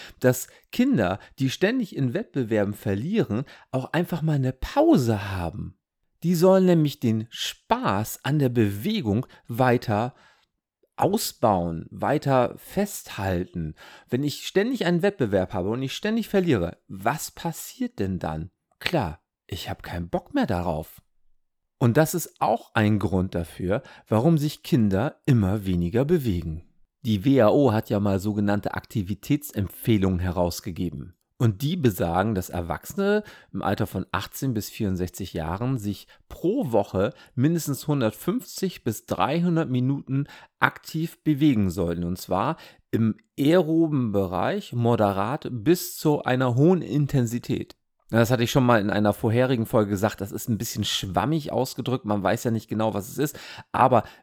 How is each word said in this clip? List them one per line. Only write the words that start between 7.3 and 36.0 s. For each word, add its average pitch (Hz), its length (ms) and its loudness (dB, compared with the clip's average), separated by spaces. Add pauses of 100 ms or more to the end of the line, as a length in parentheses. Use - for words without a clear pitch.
an 147 160 0
der 131 80 4
Bewegung 117 760 0 (220)
weiter 120 680 0 (840)
ausbauen, 95 920 0
weiter 127 640 0
festhalten. 90 1200 -4 (320)
Wenn 131 160 -2
ich - 200 -6
ständig 220 400 0
einen 175 180 2
Wettbewerb 104 520 0
habe 92 140 -2
und 123 120 -4
ich 135 140 -6
ständig 220 340 -4
verliere, 156 500 0 (100)
was 104 420 -4
passiert - 720 -8
denn 95 180 -2
dann? 80 320 -6 (300)
Klar, 82 400 -2 (260)
ich - 240 -10
hab - 140 -12
keinen 85 240 -8
Bock - 260 -6
mehr 254 120 0
darauf. 87 560 -4 (760)
Und 117 220 4
das 160 160 4
ist - 260 -6
auch - 320 -2
ein 107 260 4
Grund 95 360 0
dafür, 92 480 -4 (260)
warum 143 300 4
sich 147 240 -6
Kinder 110 640 0
immer 104 400 2
weniger 90 400 0
bewegen. 87 560 -2 (420)
Die 107 220 0
W 135 160 6
A 107 60 8
O 120 240 4
hat 110 180 -2
ja 104 100 2
mal 101 200 2
sogenannte 104 520 -2
Aktivitätsempfehlungen 98 1500 -2
herausgegeben. 87 920 -4 (220)
Und 110 240 0
die 151 160 -2
besagen, 101 580 0
dass 92 140 -2
Erwachsene 196 760 -2 (280)
im - 80 -8
Alter - 260 -2
von - 260 -6
achtzehn 117 420 -4
bis 104 160 -6
vierundsechzig 95 640 -4
Jahren 98 420 -4
sich 101 300 -6 (220)